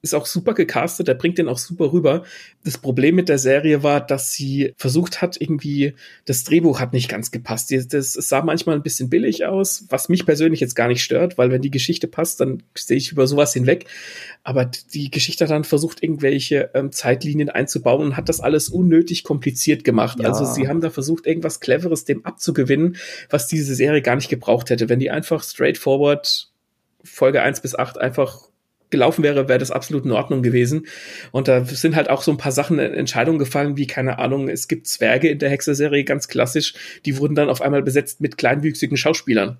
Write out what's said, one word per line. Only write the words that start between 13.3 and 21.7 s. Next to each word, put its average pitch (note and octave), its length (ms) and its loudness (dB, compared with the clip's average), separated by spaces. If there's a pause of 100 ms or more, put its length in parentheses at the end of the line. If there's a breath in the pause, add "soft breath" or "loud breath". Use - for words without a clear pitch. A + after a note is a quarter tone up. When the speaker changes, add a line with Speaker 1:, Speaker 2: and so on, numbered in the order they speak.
Speaker 1:
hinweg. C3+ 320 2 (580 loud breath)
Aber B2+ 260 0 (240)
die C#3+ 160 -6
Geschichte D#3 340 -2
hat D3+ 60 -2
dann D3+ 140 0
versucht, D#3+ 400 0
irgendwelche, C#3 680 0
ähm, C3+ 180 0
Zeitlinien C#3+ 560 0
einzubauen C3+ 600 0
und C3 80 -2
hat - 120 -6
das - 120 0
alles D3+ 280 0
unnötig E3+ 560 4
kompliziert C#3+ 580 0
gemacht. A#2 380 0
Speaker 2:
Ja. A2+ 80 2
Speaker 1:
Also C3 160 0
sie C3 240 0
haben E3 140 0
da D#3+ 80 -2
versucht, D#3 360 -4
irgendwas D#3+ 320 -2
Cleveres D#3+ 460 0